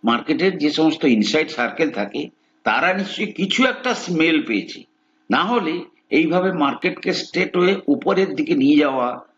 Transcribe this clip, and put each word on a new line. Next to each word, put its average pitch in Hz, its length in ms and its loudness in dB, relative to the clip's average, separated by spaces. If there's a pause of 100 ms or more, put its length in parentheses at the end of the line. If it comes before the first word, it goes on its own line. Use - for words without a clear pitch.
মার্কেটের 151 540 0
যে 151 140 0
সমস্ত 156 320 2
ইনসাইড 139 460 2
সার্কেল 123 420 -2
থাকে 120 380 -6 (340)
তারা 135 300 2
নিশ্চয়ই 196 380 -4
কিছু 196 340 0
একটা 247 280 -2
স্মেল 160 520 0
পেয়েছে, - 380 -6 (460)
না 143 140 2
হলে 180 420 -2 (240)
এইভাবে 170 420 2
মার্কেটকে 147 640 -2
স্ট্রেট - 440 -4
ওয়ে 185 300 2
উপরের 185 480 0
দিকে 151 200 0
নিয়ে 143 220 4
যাওয়া, 131 480 0 (120)